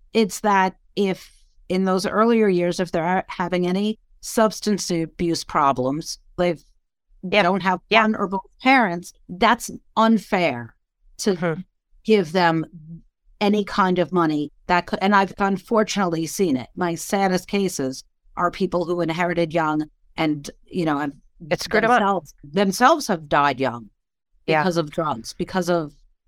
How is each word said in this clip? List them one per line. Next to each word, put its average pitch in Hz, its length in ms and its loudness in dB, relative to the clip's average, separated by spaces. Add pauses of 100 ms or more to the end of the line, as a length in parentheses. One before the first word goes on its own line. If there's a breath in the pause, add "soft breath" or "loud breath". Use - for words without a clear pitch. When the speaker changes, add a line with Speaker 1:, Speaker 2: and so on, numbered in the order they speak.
(140)
Speaker 1:
It's 220 280 0
that 190 340 2 (200)
if 196 360 -2 (360)
in 185 180 0
those 185 200 0
earlier 220 420 4
years, 175 320 0
if 175 120 -2
they're 180 360 0
having 180 400 -2
any 202 320 -2 (220)
substance - 680 0
abuse 165 540 -2
problems, 139 760 0 (200)
they 175 180 0 (760)
Speaker 2:
Yeah. 202 140 2
Speaker 1:
don't 185 180 2
have 185 280 -2
Speaker 2:
Yeah. 220 140 6
Speaker 1:
one 214 120 0
or 202 120 -4
both 190 180 -6 (160)
parents, 220 520 2 (140)
that's 214 420 0 (280)
unfair 180 800 0 (440)
to 202 160 0
Speaker 2:
Mm-hmm. 165 260 -4 (420)
Speaker 1:
give 196 300 2
them 165 320 2 (760)
any 208 240 2
kind 185 360 2
of 165 120 0
money 156 400 0 (160)
that 175 200 2
could, - 140 -4
and 196 140 2
I've 196 220 2
unfortunately 196 920 0
seen 160 300 0
it. 120 180 -8
My 175 200 -2
saddest 185 520 0
cases 175 560 -2 (320)
are 175 160 0
people 180 340 -2
who 175 160 -4
inherited 170 520 -2
young 156 320 0 (320)
and, 151 320 -2 (160)
you 175 200 -4
know, 147 120 -2
have 143 160 -6 (360)
Speaker 2:
It 170 120 -2
screwed 220 220 0
'em 226 80 2
up. 247 80 4
Speaker 1:
themselves, 196 340 -2 (100)
themselves 202 640 2
have 160 220 -4
died 143 300 2
young 117 300 -4 (580)
Speaker 2:
Yeah. 156 160 2
Speaker 1:
because 170 140 0
of 156 140 -2
drugs, 151 420 -6
because 180 360 -4
of 165 240 -2 (340)